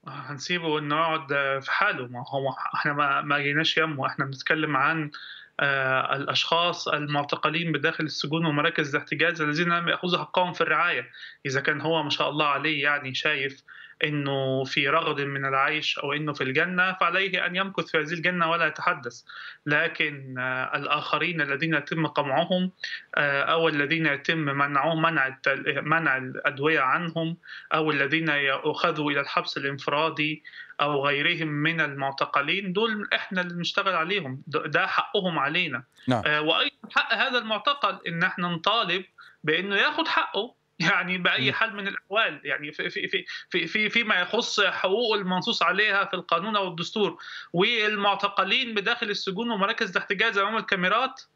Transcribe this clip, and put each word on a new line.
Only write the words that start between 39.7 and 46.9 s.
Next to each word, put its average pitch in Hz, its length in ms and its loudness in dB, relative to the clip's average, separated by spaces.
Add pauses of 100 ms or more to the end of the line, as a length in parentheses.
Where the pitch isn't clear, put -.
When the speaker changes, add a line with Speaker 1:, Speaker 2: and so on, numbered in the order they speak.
Speaker 1:
ياخد 302 320 2
حقه، - 460 0 (260)
يعني 180 380 2
باي 185 280 2
Speaker 2:
مم. 196 80 2
Speaker 1:
حال 220 220 0
من 202 120 -6
الاحوال، 196 560 -2
يعني 147 280 -4
في، - 180 -4
في، - 180 -4
في، 185 180 -2 (240)
في، 165 180 0
في، 214 220 0
فيما 214 260 2
يخص 214 460 0
حقوقه 208 580 2
المنصوص 185 440 0
عليها 196 420 4
في - 80 -6
القانون 180 420 0
او 196 120 2
الدستور. 175 500 -2 (360)